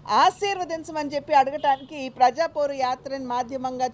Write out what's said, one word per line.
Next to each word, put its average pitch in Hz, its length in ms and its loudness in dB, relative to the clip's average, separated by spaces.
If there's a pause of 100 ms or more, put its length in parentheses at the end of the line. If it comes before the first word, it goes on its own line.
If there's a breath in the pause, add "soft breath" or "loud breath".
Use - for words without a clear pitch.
ఆశీర్వదించమని 330 1000 0
చెప్పి 294 240 -2
అడగటానికి 277 640 2
ఈ 262 120 -6
ప్రజాపోరు 285 640 2
యాత్రని 262 520 -4
మాధ్యమంగా 254 680 -4